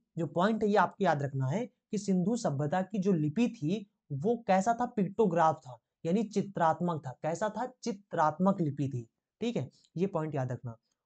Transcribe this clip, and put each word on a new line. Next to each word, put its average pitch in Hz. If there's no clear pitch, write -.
जो 160
पॉइंट 214
है 208
ये 208
आपको 196
याद 151
रखना 135
है 202
कि -
सिंधु 196
सभ्यता 151
की 190
जो 190
लिपि 160
थी 190
वो 196
कैसा 196
था? 240
पिक्टोग्राफ 170
था, 127
यानी 196
चित्रात्मक 170
था। 127
कैसा 170
था? 226
चित्रात्मक 180
लिपि 139
थी, 123
ठीक 233
है, 127
ये 190
पॉइंट 156
याद 127
रखना। 117